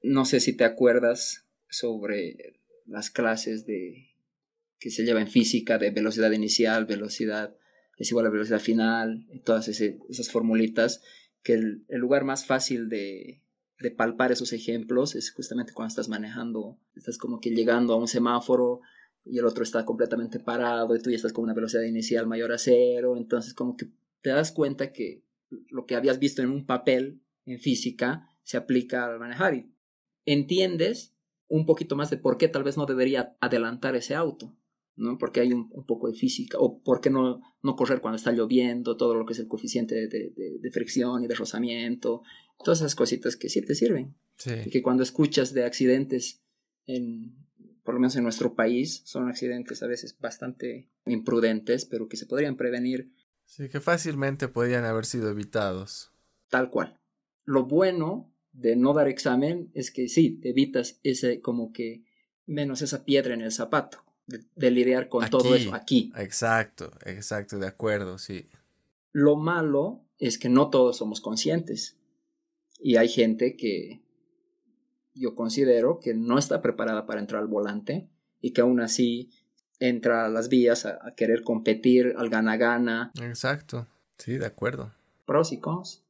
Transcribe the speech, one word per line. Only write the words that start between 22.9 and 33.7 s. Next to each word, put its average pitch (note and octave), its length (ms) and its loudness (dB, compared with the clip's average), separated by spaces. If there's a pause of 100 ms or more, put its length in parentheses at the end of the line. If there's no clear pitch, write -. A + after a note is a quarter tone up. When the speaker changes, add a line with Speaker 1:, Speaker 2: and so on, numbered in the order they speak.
Speaker 1:
entonces A#2+ 360 -4
como B2 240 -4
que A#2 100 -10 (360)
te C3+ 80 -2
das D#3 220 0
cuenta C#3 400 -2
que - 320 -10 (440)
lo B2+ 180 -8
que B2 100 -2
habías C3 240 2
visto C#3 200 0
en B2+ 100 0
un C#3 160 -4
papel C3 540 0 (260)
en B2 120 -12
física B2 720 -2 (160)
se - 120 -8
aplica B2 500 -2
al A#2 120 -8
manejar C3+ 380 -2
y - 160 -10 (520)
entiendes F3 920 0 (340)
un D#3 180 2
poquito D#3+ 300 2
más D3 140 -2
de C3+ 80 0
por B2 200 2
qué D#3+ 100 4
tal C#3 140 0
vez C#3 140 -2
no D3 100 0
debería C3 540 0
adelantar B2 560 0